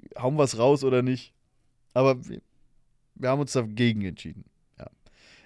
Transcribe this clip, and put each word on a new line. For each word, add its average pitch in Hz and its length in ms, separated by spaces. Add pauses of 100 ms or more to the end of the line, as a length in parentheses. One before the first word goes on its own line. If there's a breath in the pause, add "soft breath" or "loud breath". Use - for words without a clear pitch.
(180)
hauen 131 180
wir's 139 220
raus 131 260
oder 127 180
nicht. 127 320 (580)
Aber 127 360
wir, 117 120 (760)
wir 127 140
haben 139 120
uns 139 120
dagegen 113 500
entschieden, - 420 (340)
ja. - 80 (600 soft breath)